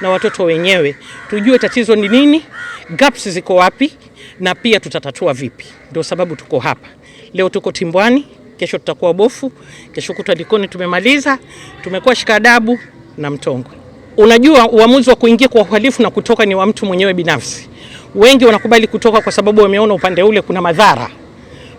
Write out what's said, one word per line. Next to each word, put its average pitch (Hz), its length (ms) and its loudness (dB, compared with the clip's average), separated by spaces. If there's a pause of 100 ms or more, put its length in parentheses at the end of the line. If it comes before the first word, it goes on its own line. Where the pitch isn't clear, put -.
na 185 80 -4
watoto 185 340 -4
wenyewe, 165 520 0 (340)
tujue 220 300 0
tatizo 220 360 0
ni 208 140 0
nini, 294 340 2 (460)
gaps 233 400 -2
ziko 180 260 -4
wapi, 190 380 0 (460)
na 185 160 -4
pia 214 240 -2
tutatatua 147 540 -6
vipi. 131 320 -12 (260)
Ndio 156 120 -6
sababu 165 320 -6
tuko - 240 -6
hapa. 131 280 -6 (460)
Leo 185 160 -2
tuko 185 220 -6
Timbwani, 208 560 0 (300)
kesho 175 200 -8
tutakuwa 170 360 -4
Bofu, 240 380 -2 (420)
kesho - 200 -12
kutwa 190 220 -8
Likoni 190 320 -4
tumemaliza, 214 680 -2 (460)
tumekuwa 190 320 -2
Shikadabu 233 640 0 (380)
na 147 120 -8
Mtongwe. 139 420 -8 (460)
Unajua, 233 520 6
uamuzi 233 400 4
wa 240 60 6
kuingia 233 320 4
kwa 226 140 2
uhalifu 214 400 0
na 196 80 0
kutoka 220 360 -2
ni 196 100 -2
wa 190 100 0
mtu 220 200 -4
mwenyewe 190 280 -2
binafsi. 160 560 -6 (460)
Wengi 247 300 6
wanakubali 220 420 2
kutoka 220 340 0
kwa 196 100 -4
sababu 214 300 2
wameona 202 320 2
upande 180 300 -2
ule 208 180 2
kuna 180 200 -6
madhara 170 480 0 (680)